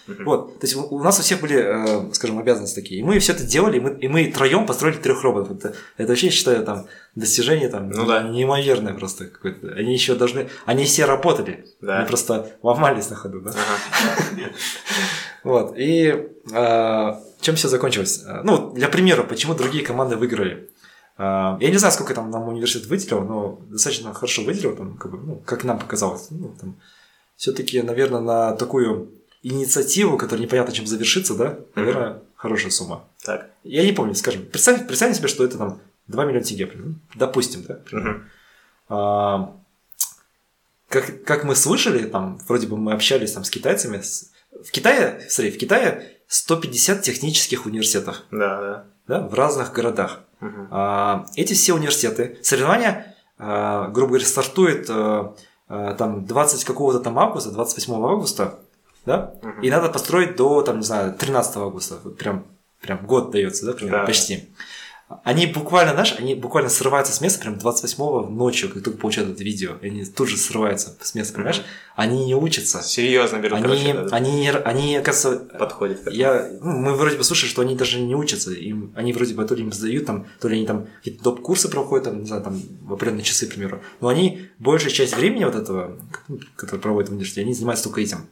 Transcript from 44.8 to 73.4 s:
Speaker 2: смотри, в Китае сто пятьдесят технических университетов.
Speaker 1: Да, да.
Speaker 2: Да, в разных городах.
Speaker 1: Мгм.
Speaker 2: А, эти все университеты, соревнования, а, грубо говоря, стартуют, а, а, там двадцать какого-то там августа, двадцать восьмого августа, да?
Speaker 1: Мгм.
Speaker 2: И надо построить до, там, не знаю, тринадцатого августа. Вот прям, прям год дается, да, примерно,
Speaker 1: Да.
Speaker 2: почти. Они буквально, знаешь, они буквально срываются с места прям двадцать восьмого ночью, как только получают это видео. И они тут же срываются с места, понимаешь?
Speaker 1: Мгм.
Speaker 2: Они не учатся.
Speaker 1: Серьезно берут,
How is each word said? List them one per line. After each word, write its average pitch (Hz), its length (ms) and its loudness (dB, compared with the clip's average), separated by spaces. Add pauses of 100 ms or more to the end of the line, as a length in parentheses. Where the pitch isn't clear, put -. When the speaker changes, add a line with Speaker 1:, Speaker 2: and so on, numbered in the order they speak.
Speaker 2:
смотри, 107 240 0
в - 60 -12
Китае - 580 0 (100)
сто - 300 0
пятьдесят 160 460 0
технических 135 640 -2
университетов. 107 640 -2
Speaker 1:
Да, 101 300 -2
да. 101 240 -8 (360)
Speaker 2:
Да, - 80 -6
в - 60 -10
разных 135 380 2
городах. 110 480 -2 (200)
Speaker 1:
Мгм. 101 300 -12
Speaker 2:
А, 101 560 0 (100)
эти 185 180 0
все 190 200 4
университеты, 127 680 0
соревнования, 175 720 2 (240)
а, 104 500 -2
грубо 123 200 2
говоря, 123 180 4
стартуют, 156 640 2
а, 107 440 0 (340)
а, 101 260 -6
там 104 320 -2
двадцать 131 380 2
какого-то 127 360 2
там 120 180 -2
августа, 165 320 2
двадцать 113 280 -4
восьмого 117 340 0
августа, 143 460 -2 (480)
да? 165 360 0
Speaker 1:
Мгм. 107 200 -10
Speaker 2:
И 127 80 2
надо 165 200 4
построить 170 460 0
до, 143 260 6
там, 113 160 0
не 107 60 -4
знаю, 101 300 0
тринадцатого 117 520 0
августа. 92 360 -8
Вот 95 160 -14
прям, 98 280 -4 (340)
прям 98 260 -8
год 123 240 2
дается, 98 360 -2
да, 123 60 -2
примерно, 101 280 -2
Speaker 1:
Да. 98 60 0
Speaker 2:
почти. 98 420 0 (760)
Они 160 220 4
буквально, 160 460 4
знаешь, 180 260 2
они 131 160 -2
буквально 127 340 0
срываются 135 460 2
с - 80 -4
места - 180 2
прям 107 180 -6
двадцать 117 260 0
восьмого 127 440 -2
ночью, 120 420 0
как 95 120 -10
только 110 160 -4
получают 104 320 -2
это 92 120 -10
видео. 95 380 -4
И 101 80 -10
они 101 160 -8
тут 127 240 0
же 101 80 -2
срываются 101 640 0
с - 140 -8
места, 107 200 -4
понимаешь? 113 240 -2
Speaker 1:
Мгм. - 80 -10 (300)
Speaker 2:
Они 123 300 0
не 131 80 2
учатся. 156 480 0
Speaker 1:
Серьезно 120 560 2
берут, 104 200 0